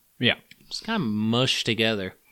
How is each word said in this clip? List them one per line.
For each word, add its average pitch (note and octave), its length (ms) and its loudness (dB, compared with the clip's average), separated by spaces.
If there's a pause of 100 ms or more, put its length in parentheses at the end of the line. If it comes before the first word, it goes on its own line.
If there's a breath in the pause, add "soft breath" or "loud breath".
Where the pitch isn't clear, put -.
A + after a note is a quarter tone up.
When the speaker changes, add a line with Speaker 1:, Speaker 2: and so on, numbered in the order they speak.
(200)
Speaker 1:
Yeah. A#2 160 4 (340)
Speaker 2:
just - 160 -12
kinda A3+ 140 -4
mush A2+ 640 0
together. A2 500 0 (160)